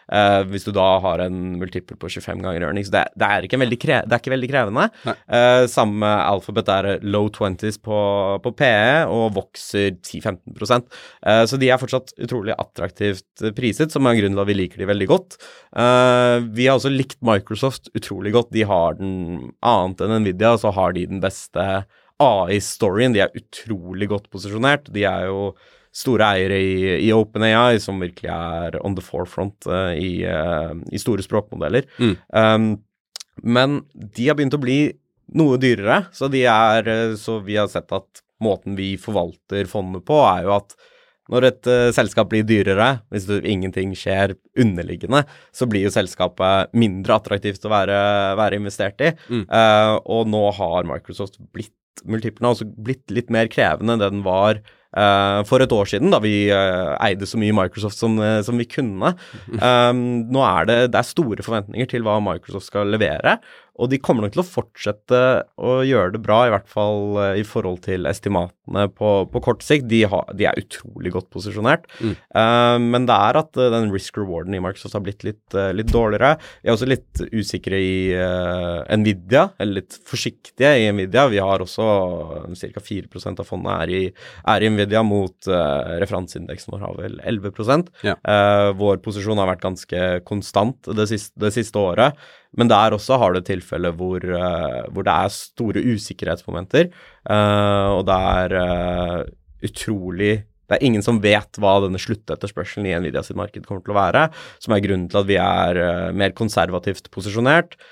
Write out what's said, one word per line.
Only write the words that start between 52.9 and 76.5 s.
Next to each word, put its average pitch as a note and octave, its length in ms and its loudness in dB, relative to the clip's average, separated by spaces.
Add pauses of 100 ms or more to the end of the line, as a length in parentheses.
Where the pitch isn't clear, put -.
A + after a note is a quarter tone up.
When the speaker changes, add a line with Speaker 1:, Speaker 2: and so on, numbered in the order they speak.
Speaker 1:
litt A#2 200 -4
mer A2+ 200 2
krevende G#2+ 480 0
enn - 20 0
den G2+ 240 -2
var, G2+ 380 2 (320)
eh, G2+ 500 2
for B2+ 160 4
et C3 140 2
år G2+ 100 4
siden, G#2+ 260 0
da D#3+ 80 4
vi, G#2 300 2
eh, F#2 460 0 (100)
eide G2 240 0
så - 80 -6
mye G#2+ 160 2
Microsoft G2+ 460 -2
som, A2+ 220 0
eh, G#2+ 200 0
som A#2+ 160 -4
vi A#2+ 80 -2
kunne. A#2 480 -4 (380)
Speaker 2:
Mm. A2+ 100 -4
Speaker 1:
Um, B2 420 4 (300)
nå C3+ 80 2
er F#2 240 4
det, A#2 140 2 (140)
det A2+ 100 2
er - 80 -6
store G#2 340 -2
forventninger A2 460 -6
til A#2 180 -4
hva G#2 160 2
Microsoft F#2 460 -8
skal G2+ 180 -2
levere, G#2+ 480 0 (420)
og B2+ 120 0
de C3+ 120 0
kommer A2+ 240 -4
nok G#2 80 -6
til E3+ 80 -2
å F3+ 60 -4
fortsette - 720 -4 (380)
å B2+ 200 0 (100)
gjøre G#2 300 2
det A2 60 -8
bra, G#2+ 240 4
i A#2 40 2
hvert G2 180 0
fall, G#2 500 -2
eh, G2 220 0
i A2 60 -2
forhold F#2 360 -4
til F2+ 280 -4
estimatene G2 800 -4
på, G#2+ 200 -2 (200)
på - 120 -4
kort - 200 -2
sikt. C#3+ 260 0
De A2 160 4
har, F#2+ 200 0 (100)
de G2+ 100 -2
er - 140 2
utrolig - 560 -10
godt F#2 160 -6
posisjonert. G#2 560 -2 (160)
Speaker 2:
Mm. G#2+ 140 -4 (180)
Speaker 1:
Eh, A#2+ 480 4
men A#2+ 240 0
det A#2 80 4
er G#2+ 240 4
at, D#3 180 -4
eh, B2+ 140 4
den A2+ 240 0
risk-rewarden F#2+ 600 -6
i F#2 60 -4
Microsoft F#2+ 380 -8
har G2 80 -8
blitt G2 180 -10
litt, - 300 -10
eh, G2 180 0
litt A2 220 -2
dårligere. A#2 400 4 (280)